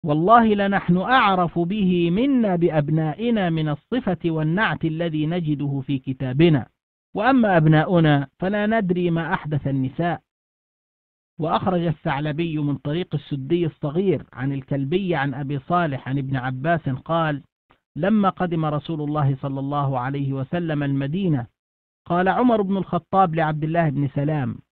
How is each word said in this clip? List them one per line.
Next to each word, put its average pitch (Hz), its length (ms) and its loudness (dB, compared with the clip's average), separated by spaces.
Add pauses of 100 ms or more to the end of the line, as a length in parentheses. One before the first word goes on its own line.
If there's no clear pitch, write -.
'والله 208 500 4
لنحن 196 420 2
أعرف 190 640 2
به 175 520 2
منا 226 460 2
بأبنائنا 165 920 0
من 156 180 -2
الصفة 185 580 -4
والنعت 160 580 -2
الذي 156 420 -2
نجده 147 600 -2
في 139 120 -2
كتابنا، 135 680 2 (480)
وأما 220 420 2
أبناؤنا 156 720 4 (100)
فلا 208 280 -2
ندري 185 440 0
ما 165 240 -2
أحدث 147 320 -4
النساء.'" 135 540 -2 (1200)
وأخرج 175 460 0
الثعلبي 151 720 -4
من 143 180 0
طريق 147 380 -6
السدي 147 520 -2
الصغير 165 640 -2
عن 139 200 -4
الكلبي 143 600 -2
عن 139 200 -2
أبي 139 240 -6
صالح 156 500 -2
عن 135 100 -2
ابن 135 180 -2
عباس 131 520 -2
قال: 156 540 -2 (540)
"لما 196 320 2
قدم 170 360 -2
رسول 151 360 -4
الله 147 360 0
صلى 135 240 -6
الله 139 380 -2
عليه 139 340 -4
وسلم 147 500 -2
المدينة، 139 640 0 (600)
قال 180 220 2
عمر 220 340 2
بن 196 140 0
الخطاب 180 580 0
لعبد 156 300 0
الله 160 260 0
بن 139 180 0
سلام 143 500 -2 (140)